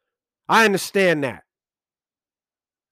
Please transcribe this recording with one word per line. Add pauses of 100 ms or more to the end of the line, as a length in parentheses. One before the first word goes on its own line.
(480)
I
understand
that. (1500)